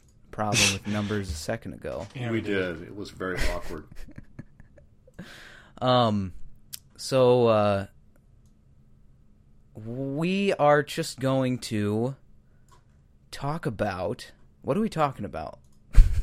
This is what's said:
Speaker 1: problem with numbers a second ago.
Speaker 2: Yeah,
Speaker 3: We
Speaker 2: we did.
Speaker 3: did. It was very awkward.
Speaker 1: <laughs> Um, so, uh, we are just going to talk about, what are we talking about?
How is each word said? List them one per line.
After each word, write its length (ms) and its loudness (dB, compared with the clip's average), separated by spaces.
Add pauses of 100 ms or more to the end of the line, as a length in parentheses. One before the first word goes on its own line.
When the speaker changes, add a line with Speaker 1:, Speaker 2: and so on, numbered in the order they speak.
(320)
Speaker 1:
problem 420 0
with 140 -8
numbers 420 -4
a 60 -6
second 380 -8
ago. 420 -10
Speaker 2:
Yeah, 160 -6
Speaker 3:
We 60 0
Speaker 2:
we 40 -2
did. 380 -4
Speaker 3:
did. 80 -14
It 80 -16
was 160 -12
very 260 -6 (160)
awkward. 360 -8
Speaker 1:
<laughs> 60 -20 (1800)
Um, 540 2 (640)
so, 480 4
uh, 400 4 (1900)
we 760 -4
are 280 6
just 380 -6
going 400 0
to 560 -2 (1160)
talk 340 -8
about, 640 -6 (300)
what 160 -2
are 20 -2
we 100 0
talking 360 -2
about? 340 -10 (640)